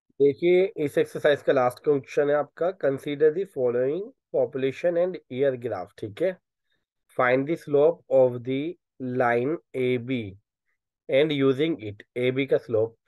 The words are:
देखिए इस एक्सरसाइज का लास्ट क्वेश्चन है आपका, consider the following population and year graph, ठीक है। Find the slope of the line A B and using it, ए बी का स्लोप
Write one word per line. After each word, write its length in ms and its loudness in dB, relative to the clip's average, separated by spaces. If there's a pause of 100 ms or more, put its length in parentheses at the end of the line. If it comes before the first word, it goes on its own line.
(200)
देखिए 440 4 (140)
इस 200 -2
एक्सरसाइज 440 0
का 100 0
लास्ट 320 0
क्वेश्चन 460 0
है 60 2
आपका, 420 -4
consider 540 0
the 180 -4
following 520 -2 (300)
population 640 -2
and 200 -2 (140)
year 260 0
graph, 400 -8
ठीक 240 -8
है। 140 -2 (800)
Find 280 2
the 120 -4
slope 400 2 (120)
of 320 4
the 180 -4 (580)
line 380 0 (200)
A 240 0
B 180 -6 (920)
and 240 2
using 500 2
it, 200 -12 (140)
ए 140 0
बी 160 -2
का 120 2
स्लोप 380 -2 (120)